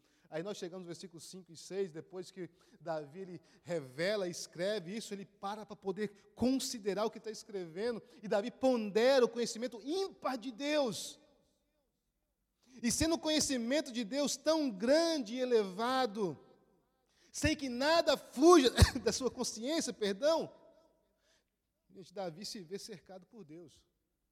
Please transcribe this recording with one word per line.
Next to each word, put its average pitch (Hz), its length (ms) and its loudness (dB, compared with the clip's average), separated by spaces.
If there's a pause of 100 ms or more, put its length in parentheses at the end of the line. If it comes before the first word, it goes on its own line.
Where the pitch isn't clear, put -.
(300)
Aí 160 140 -6
nós 202 140 -8
chegamos 185 260 -10
no 170 40 -14
versículo 170 340 -14
cinco 180 320 -18
e - 20 -20
seis, 190 340 -6
depois 165 400 -14
que 175 200 -12 (320)
Davi, 156 380 -6
ele 180 220 -12 (220)
revela, 165 640 -2
escreve 180 680 -6
isso, - 160 -10
ele 196 100 -10
para 208 420 -10
pra 208 120 -16
poder 196 580 -6
considerar 220 680 0
o 226 40 0
que 220 120 -16
tá 220 100 -10
escrevendo, 202 720 -6 (180)
e 214 60 -10
Davi 208 240 0
pondera 240 720 4
o 233 60 4
conhecimento 233 520 -6
ímpar 285 560 -4
de 240 140 -8
Deus. 277 680 -2 (1600)
E 226 100 0
sendo 320 240 2
o 330 40 -2
conhecimento 285 760 0
de 240 100 -4
Deus 262 320 -2
tão 302 340 0
grande 254 680 2
e 254 40 -4
elevado, 220 960 0 (960)
sem 302 240 0
que 269 140 -6
nada 294 480 4
fuja 285 540 8
<laughs> - 340 4
da 220 80 2
sua 247 180 -2
consciência, 254 600 -4
perdão, 214 600 0 (1400)
gente, 190 220 -20
Davi 190 320 -8
se 214 160 -10
vê 175 160 -10
cercado 190 500 -14
por 214 180 -20
Deus. 156 280 -20 (580)